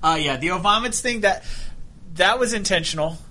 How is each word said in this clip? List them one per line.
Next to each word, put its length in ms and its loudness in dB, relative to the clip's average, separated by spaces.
Uh, 180 2
yeah, 160 0
the 120 -2
Ovomits 520 0
thing, 200 -2
that, 220 2
that 260 4
was 140 2
intentional. 640 0